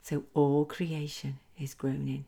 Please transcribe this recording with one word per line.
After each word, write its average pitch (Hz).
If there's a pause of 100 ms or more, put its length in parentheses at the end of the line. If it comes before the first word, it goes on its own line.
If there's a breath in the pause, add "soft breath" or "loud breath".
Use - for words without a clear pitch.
So 143 (100)
all 147
creation 147 (200)
is 139
groaning. 135